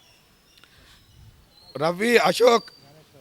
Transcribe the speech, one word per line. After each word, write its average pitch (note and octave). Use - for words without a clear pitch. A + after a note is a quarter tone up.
రవి, F3
అశోక్, G#3+